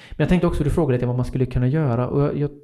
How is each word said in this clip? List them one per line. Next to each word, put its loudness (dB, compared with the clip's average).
Men -12
jag 0
tänkte 2
också, 0
du 0
frågade 2
lite 0
vad -2
man -2
skulle -2
kunna 0
göra. 0
Och 0
jag, 0
jag, -2